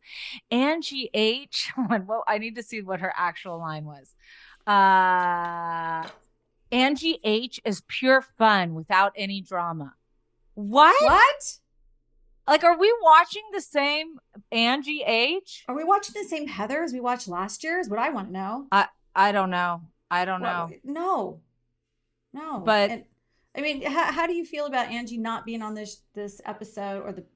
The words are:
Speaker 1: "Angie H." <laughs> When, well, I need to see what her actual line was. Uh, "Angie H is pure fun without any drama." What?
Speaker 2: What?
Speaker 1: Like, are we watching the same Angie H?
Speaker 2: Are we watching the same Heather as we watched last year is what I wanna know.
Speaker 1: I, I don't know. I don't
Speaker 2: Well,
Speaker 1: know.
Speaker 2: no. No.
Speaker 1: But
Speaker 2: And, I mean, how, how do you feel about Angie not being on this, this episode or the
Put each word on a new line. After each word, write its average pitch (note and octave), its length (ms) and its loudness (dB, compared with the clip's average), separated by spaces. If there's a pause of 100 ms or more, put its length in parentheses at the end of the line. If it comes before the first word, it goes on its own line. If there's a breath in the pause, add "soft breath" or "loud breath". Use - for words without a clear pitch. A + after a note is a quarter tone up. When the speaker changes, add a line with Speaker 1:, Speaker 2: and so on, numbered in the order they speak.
(520 loud breath)
Speaker 1:
"Angie C#4 600 -2
H." A3+ 600 -2
<laughs> B3+ 160 -2
When, F#3+ 180 0
well, A3 220 -4
I G#3+ 100 2
need A3+ 180 -10
to A#3+ 60 -10
see A3 180 -10
what F#3 200 -6
her F#3 160 -4
actual F3 420 -6
line D#3 280 -8
was. C#3+ 280 -18 (520 loud breath)
Uh, F3 1400 2 (640)
"Angie C4+ 540 0
H A3 400 -2
is G3+ 240 -4
pure C4 340 4 (160)
fun F#3+ 360 4
without F#3+ 420 2
any G3 240 -6
drama." E3 540 -6 (600)
What? B3+ 400 6 (100)
Speaker 2:
What? C5 540 4 (880)
Speaker 1:
Like, D#4 180 4
are F4 140 6
we G#4 140 6 (100)
watching E4+ 400 6 (100)
the F#4+ 80 -8
same D4 580 -2 (320)
Angie C4 560 0
H? C4+ 640 0
Speaker 2:
Are B3 80 -6
we D#4 80 -6
watching G4+ 360 0
the F#4 80 -8
same D4 200 -6
Heather G#3+ 340 -6
as D#4 100 -6
we B3+ 80 -8
watched B3 280 -4
last F#3 360 -8
year E4 140 -4
is B3 100 -4
what G#3 100 -6
I C4+ 120 0
wanna G#3 200 -8
know. G3+ 420 -8
Speaker 1:
I, - 160 4 (260)
I G3+ 180 4
don't F#3+ 180 0
know. F3 320 -2 (280)
I F3+ 140 0
don't F#3 180 -4
Speaker 2:
Well, F3 260 -4
Speaker 1:
know. C4 240 -14
Speaker 2:
no. D4+ 480 -4 (920)
No. C#4+ 320 -12
Speaker 1:
But G#3 260 2
Speaker 2:
And, - 140 -12 (520)
I - 40 -8
mean, C#4+ 220 -6
how, D4 300 -2
how E4 140 -2
do F4 80 -2
you E4+ 100 -6
feel D4 220 -8
about C4 240 -2
Angie A#3 280 -10
not A3+ 260 -6
being A3+ 180 -10
on G#3+ 120 -10
this, G#3+ 280 -14 (120)
this G#3 300 -12
episode G3+ 580 -10
or G3+ 100 -10
the F#3 120 -16 (120)